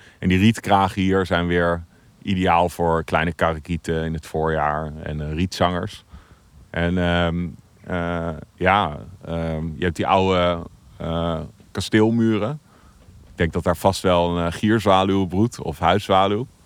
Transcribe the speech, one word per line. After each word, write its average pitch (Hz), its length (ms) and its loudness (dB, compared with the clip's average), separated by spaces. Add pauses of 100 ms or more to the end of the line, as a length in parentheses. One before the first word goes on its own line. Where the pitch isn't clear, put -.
(200)
En - 80 -2
die 92 120 4
rietkragen 98 640 2
hier 95 240 2
zijn 87 220 0
weer 85 360 0 (380)
ideaal 90 480 2
voor 82 340 -2
kleine 80 300 -2
karakieten 82 720 -4
in 80 80 -4
het 80 120 -8
voorjaar 78 680 -2 (120)
en, 76 180 -8
eh, 76 120 -8
rietzangers. 90 720 -2 (640)
En, 87 280 0
ehm, 87 500 0 (360)
eh, 85 460 -4 (260)
ja, 92 420 2 (280)
ehm, 80 400 -4 (100)
je 76 80 -8
hebt 87 120 -2
die - 120 -4
oude, 90 540 2 (360)
eh, 82 420 -4 (320)
kasteelmuren. 113 880 2 (640)
Ik - 140 -20
denk 85 160 0
dat 87 100 -4
daar 87 140 0
vast - 240 0
wel 87 360 2
een, 85 80 0
eh, 85 80 -2
gierzwaluw 98 760 4
broedt 98 340 0
of 78 180 -8
huiszwaluw. 98 680 2 (180)